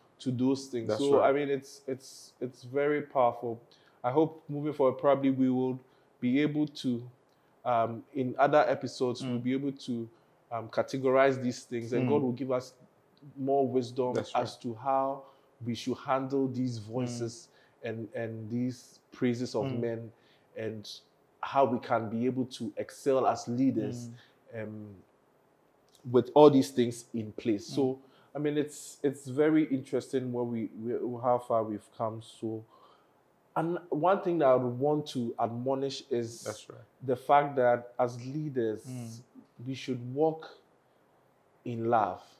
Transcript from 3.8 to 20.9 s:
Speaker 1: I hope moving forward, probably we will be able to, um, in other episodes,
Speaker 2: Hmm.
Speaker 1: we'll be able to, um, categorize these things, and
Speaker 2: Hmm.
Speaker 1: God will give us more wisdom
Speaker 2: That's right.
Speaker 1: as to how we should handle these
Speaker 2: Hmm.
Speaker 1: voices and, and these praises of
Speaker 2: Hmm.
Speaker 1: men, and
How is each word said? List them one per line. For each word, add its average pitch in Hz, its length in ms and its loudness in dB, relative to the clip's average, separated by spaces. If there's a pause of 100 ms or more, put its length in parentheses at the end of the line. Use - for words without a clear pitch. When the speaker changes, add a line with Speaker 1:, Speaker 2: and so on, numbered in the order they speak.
Speaker 1:
I 123 60 2
hope 156 380 2
moving 143 240 -4
forward, 131 260 2
probably 135 320 4
we 131 200 4
will 127 280 0 (420)
be 127 200 2
able 151 280 2
to, 123 340 -4 (640)
um, 113 400 0 (100)
in 127 240 -2
other 143 300 6
episodes, 127 540 -2
Speaker 2:
Hmm. 127 80 -6
Speaker 1:
we'll 120 100 -2
be 123 120 -2
able 135 200 -2
to, 117 360 -8 (440)
um, 113 160 -6
categorize 131 720 2
these 123 220 -4
things, 117 280 -6
and 127 120 0
Speaker 2:
Hmm. 127 60 0
Speaker 1:
God 147 120 4
will 127 100 0
give 131 200 -4
us 127 200 -4 (640)
more 135 300 2
wisdom 123 480 -2
Speaker 2:
That's 107 200 -2
right. 123 100 0
Speaker 1:
as - 140 -10
to 120 160 -6
how 135 480 -2 (420)
we 117 100 -4
should 120 240 -4
handle 135 480 0
these 123 320 -4
Speaker 2:
Hmm. 107 140 -12
Speaker 1:
voices 120 560 -6 (340)
and, 113 320 -8
and 113 340 -8
these 123 520 -6 (100)
praises 123 440 -2
of 127 160 0
Speaker 2:
Hmm. 120 100 -4
Speaker 1:
men, 117 320 -6 (440)
and 110 320 -8 (520)